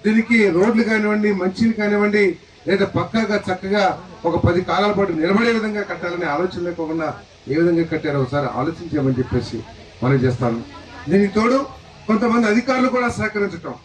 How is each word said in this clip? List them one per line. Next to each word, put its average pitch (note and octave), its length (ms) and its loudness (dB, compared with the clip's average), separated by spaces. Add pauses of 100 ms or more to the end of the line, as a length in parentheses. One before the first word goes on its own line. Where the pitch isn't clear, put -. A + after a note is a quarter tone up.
దీనికి A3+ 340 4 (180)
రోడ్లు A3 260 4
కానివ్వండి, G#3 500 2
మంచిలు F#3+ 400 0
కానివ్వండి, G#3 520 2 (420)
లేదా F#3+ 200 2 (120)
పక్కాగా G#3 380 0 (100)
చక్కగా G3 380 0 (400)
ఒక E3 120 0 (100)
పది F3 220 4
కాలాల G3 240 2
పాటు G3 200 0
నిలబడే G3+ 400 2
విధంగా G#3 300 -2
కట్టాలనే F3 440 -6
ఆలోచన E3+ 420 -4
లేకోకుండా D#3+ 400 -4 (400)
ఏ C3+ 120 -4
విధంగా E3+ 320 2
కట్టారో D3 300 -2
ఒకసారి C#3 260 -2 (120)
ఆలోచించామని C#3+ 580 -2
చెప్పేసి A#2 400 -4 (440)
మనం C3 220 2
చేస్తాను. A#2+ 380 -2 (460)
దీనికి G3 260 4
తోడు A#3 240 2 (480)
కొంతమంది A3+ 460 2
అధికారులు B3+ 360 2
కూడా A#3+ 200 0 (100)
సహకరించటం. F#3+ 560 -4 (100)